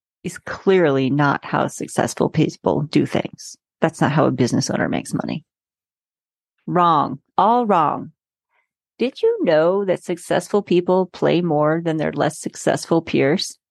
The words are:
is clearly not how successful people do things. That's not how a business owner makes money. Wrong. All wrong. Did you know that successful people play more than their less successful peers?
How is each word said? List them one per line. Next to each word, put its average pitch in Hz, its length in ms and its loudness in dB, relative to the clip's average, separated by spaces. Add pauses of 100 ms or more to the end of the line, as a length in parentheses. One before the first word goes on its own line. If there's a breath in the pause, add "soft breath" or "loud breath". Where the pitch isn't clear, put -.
(240)
is - 140 -10
clearly 147 720 2
not 143 340 0
how - 240 -2
successful - 640 -2
people 151 540 0
do 147 220 0
things. - 520 -6 (240)
That's - 180 0
not - 140 2
how 135 120 4
a 131 60 2
business 131 380 0
owner - 180 -2
makes - 260 -6
money. - 300 -6 (1200)
Wrong. 160 520 2 (180)
All 233 280 4
wrong. 160 460 0 (840)
Did 247 240 -4
you 453 220 0
know 180 420 2
that 180 180 -2
successful 175 580 -4
people 180 460 2
play 151 340 0
more 156 420 0
than 160 140 -2
their 156 160 -2
less 147 260 -2
successful - 640 -2
peers? - 580 -2 (120)